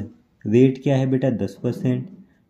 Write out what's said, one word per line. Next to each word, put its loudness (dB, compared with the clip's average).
रेट 4
क्या 2
है 0
बेटा? 0
दस -6
परसेंट। -4